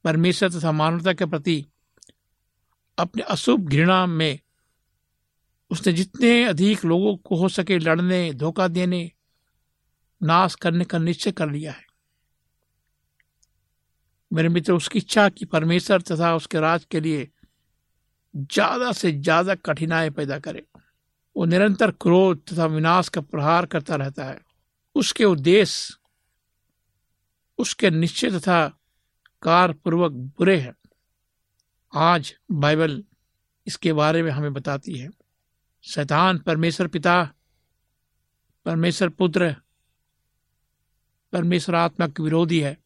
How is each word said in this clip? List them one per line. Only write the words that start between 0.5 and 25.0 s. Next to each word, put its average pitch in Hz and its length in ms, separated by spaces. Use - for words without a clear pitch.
तथा 165 220
मानवता 165 400
के 175 120
प्रति 156 400
अपने 175 280
अशुभ 202 440
घृणा 175 380
में 160 320
उसने 180 220
जितने 233 520
अधिक 196 400
लोगों 185 320
को - 180
हो 180 140
सके 185 300
लड़ने, 170 540
धोखा 165 340
देने, 180 440
नाश 170 340
करने 175 300
का - 140
निश्चय 170 320
कर 160 180
लिया 147 220
है। - 140
मेरे 160 180
मित्र, 175 240
उसकी 175 260
इच्छा 208 300
कि 185 180
परमेश्वर 175 540
तथा 170 340
उसके 160 240
राज 160 260
के 160 140
लिए 156 300
ज्यादा 247 580
से 185 220
ज्यादा 165 440
कठिनाई 160 540
पैदा 143 280
करे। - 260
वो 190 100
निरंतर 190 480
क्रोध 185 500
तथा 165 240
विनाश 165 420
का 170 140
प्रहार 165 440
करता 160 280
रहता 139 300
है। 135 120
उसके 247 300